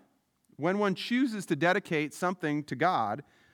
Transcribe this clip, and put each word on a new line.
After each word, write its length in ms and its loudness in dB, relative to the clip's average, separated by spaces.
when 220 0
one 160 2
chooses 520 0
to 100 0
dedicate 580 0
something 500 -2
to 100 -10
God, 480 0